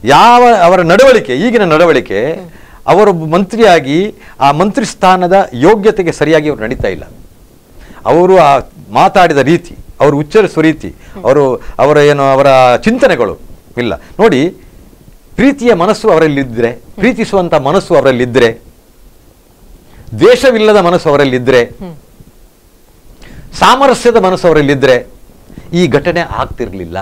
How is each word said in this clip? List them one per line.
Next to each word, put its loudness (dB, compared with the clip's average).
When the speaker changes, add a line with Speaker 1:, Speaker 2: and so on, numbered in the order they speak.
Speaker 1:
ಯಾವ 4
ಅವರ 2
ನಡವಳಿಕೆ, 2
ಈಗಿನ 0
ನಡವಳಿಕೆ, 0
Speaker 2:
ಹ್ಮ್. -14
Speaker 1:
ಅವರು 2
ಮಂತ್ರಿಯಾಗಿ 0
ಆ 2
ಮಂತ್ರಿ -2
ಸ್ಥಾನದ 0
ಯೋಗ್ಯತೆಗೆ 0
ಸರಿಯಾಗಿ -2
ಅವರು -8
ನಡೀತಾ -6
ಇಲ್ಲ. -8
ಅವರು 2
ಆ 4
ಮಾತಾಡಿದ 2
ರೀತಿ, -2
ಅವರು 2
ಉಚ್ಚರಿಸುವ -2
ರೀತಿ, -2
Speaker 2:
ಹ್ಮ್. -20
Speaker 1:
ಅವರು, 0
ಅವರ -2
ಏನು, 2
ಅವರ 4
ಚಿಂತನೆಗಳು -2
ಇಲ್ಲ. -6
ನೋಡಿ, -2
ಪ್ರೀತಿಯ 0
ಮನಸ್ಸು -2
ಅವರಲ್ಲಿದ್ದರೆ, 0
ಪ್ರೀತಿಸುವಂಥ -4
ಮನಸ್ಸು -2
ಅವರಲ್ಲಿದ್ದರೆ, 0
ದ್ವೇಷವಿಲ್ಲದ 2
ಮನಸ್ಸು 0
ಅವರಲ್ಲಿದ್ದರೆ, 0
Speaker 2:
ಹ್ಮ್. -12
Speaker 1:
ಸಾಮರಸ್ಯದ 0
ಮನಸ್ಸು -2
ಅವರಲ್ಲಿದ್ದರೆ 0
ಈ 0
ಘಟನೆ -2
ಆಗ್ತಿರ್ಲಿಲ್ಲ. -10